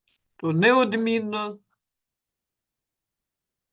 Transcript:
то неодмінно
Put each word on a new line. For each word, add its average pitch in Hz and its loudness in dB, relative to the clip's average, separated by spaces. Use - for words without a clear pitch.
то 165 -4
неодмінно 214 0